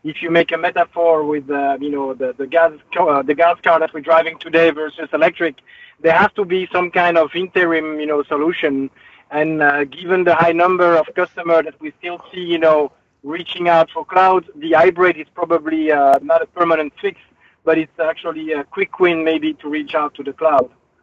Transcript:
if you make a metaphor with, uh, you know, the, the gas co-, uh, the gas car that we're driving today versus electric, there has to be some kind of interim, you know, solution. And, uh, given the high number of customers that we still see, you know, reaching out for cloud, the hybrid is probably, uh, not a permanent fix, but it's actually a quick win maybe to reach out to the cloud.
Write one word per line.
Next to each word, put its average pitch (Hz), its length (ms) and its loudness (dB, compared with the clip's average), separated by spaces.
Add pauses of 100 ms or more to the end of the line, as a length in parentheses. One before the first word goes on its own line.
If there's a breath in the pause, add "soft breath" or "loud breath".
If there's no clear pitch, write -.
if 156 180 -10
you 170 80 -6
make 170 220 2
a 165 60 -4
metaphor 170 640 0
with, 147 260 -4
uh, 139 300 -2
you 147 100 -6
know, 139 240 -4
the, 127 240 -6
the 135 100 -8
gas 165 260 2 (200)
co-, 175 140 0
uh, 143 140 2
the 135 120 -2
gas 170 300 2
car 165 160 4
that 160 140 -2
we're 156 80 -10
driving 160 360 2
today 165 340 2
versus 151 420 -10
electric, 160 420 0 (460 loud breath)
there 160 120 4
has 196 200 4
to 208 100 -4
be 180 300 -2
some 180 180 -2
kind 175 260 2
of 156 160 2
interim, 165 680 -2
you 151 40 -6
know, 147 180 0
solution. 147 640 -2 (420 soft breath)
And, 151 320 0
uh, 143 220 2
given 175 400 -2
the 170 100 4
high 170 160 2
number 175 460 2
of 156 180 0
customers 170 480 0
that 151 160 -14
we 156 200 -12
still 175 220 -12 (120)
see, 185 80 -12
you 170 180 -4
know, 156 320 2 (320)
reaching 175 460 -6
out 165 200 4
for - 160 -8
cloud, 185 400 2 (100)
the 156 180 -2
hybrid 175 440 4
is 156 160 -14
probably, 160 580 -2
uh, 139 300 4
not 165 200 0
a 160 40 -4
permanent 165 560 -2
fix, 196 180 -6 (440 soft breath)
but 160 160 2
it's 156 200 -8
actually 160 520 -6
a 143 140 -4
quick - 340 -8
win 170 240 2
maybe 156 320 -2
to 147 120 -16
reach 147 280 -8
out 147 180 -2
to - 80 -16
the 135 120 -10
cloud. 143 360 0 (340)